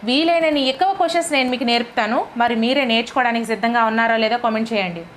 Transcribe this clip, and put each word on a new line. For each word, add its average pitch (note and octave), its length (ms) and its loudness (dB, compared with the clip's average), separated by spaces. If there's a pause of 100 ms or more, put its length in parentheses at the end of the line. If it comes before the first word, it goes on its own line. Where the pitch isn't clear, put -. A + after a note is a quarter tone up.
వీలైనన్ని D#4 560 2
ఎక్కువ C4+ 320 0
క్వశ్చన్స్ E4+ 400 0
నేను C4 180 2
మీకు B3+ 140 -4
నేర్పుతాను, A#3+ 600 -2 (100)
మరి A#3+ 180 2
మీరే B3 300 2
నేర్చుకోవడానికి A#3 640 0
సిద్ధంగా A3+ 380 0
ఉన్నారో A3+ 320 2
లేదో A3 200 2
కామెంట్ A3+ 360 -2
చేయండి. F3 320 -4 (120)